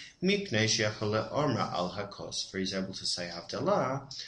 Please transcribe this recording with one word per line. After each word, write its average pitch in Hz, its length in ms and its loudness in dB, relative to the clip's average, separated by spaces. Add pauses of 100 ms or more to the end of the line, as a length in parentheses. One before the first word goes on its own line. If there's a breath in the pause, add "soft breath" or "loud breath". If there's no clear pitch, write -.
(220 loud breath)
Mipnei 185 440 4
she'achol 107 460 2
le'omra 110 600 2
al 90 180 0
hakos, 98 600 -6
for 95 80 -4
he's 95 160 0
able 95 200 -2
to - 120 -8
say 87 260 -2
Havdalah 139 800 0 (160 loud breath)